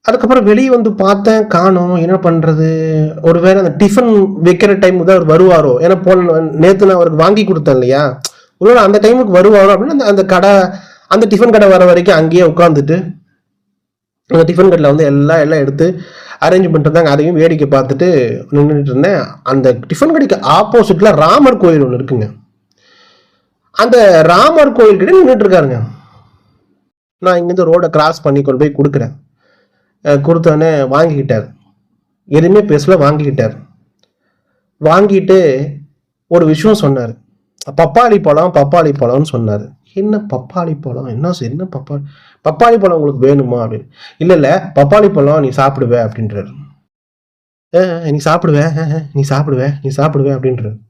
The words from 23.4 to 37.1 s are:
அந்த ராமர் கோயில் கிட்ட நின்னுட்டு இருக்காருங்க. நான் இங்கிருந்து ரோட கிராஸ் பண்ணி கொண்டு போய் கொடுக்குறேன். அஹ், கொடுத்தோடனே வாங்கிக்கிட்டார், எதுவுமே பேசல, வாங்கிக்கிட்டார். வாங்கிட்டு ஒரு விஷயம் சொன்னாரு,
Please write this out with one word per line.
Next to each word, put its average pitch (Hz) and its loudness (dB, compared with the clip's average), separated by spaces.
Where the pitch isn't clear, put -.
அந்த 214 4
ராமர் 269 4
கோயில் 220 4
கிட்ட 359 4
நின்னுட்டு 254 2
இருக்காருங்க. 165 0
நான் 180 0
இங்கிருந்து 175 0
ரோட 170 -4
கிராஸ் 156 -2
பண்ணி 143 0
கொண்டு 139 -2
போய் 143 -2
கொடுக்குறேன். - -6
அஹ், 143 0
கொடுத்தோடனே 160 0
வாங்கிக்கிட்டார், 143 -4
எதுவுமே 170 2
பேசல, 175 0
வாங்கிக்கிட்டார். 143 -2
வாங்கிட்டு 180 0
ஒரு 170 0
விஷயம் 156 0
சொன்னாரு, 127 -4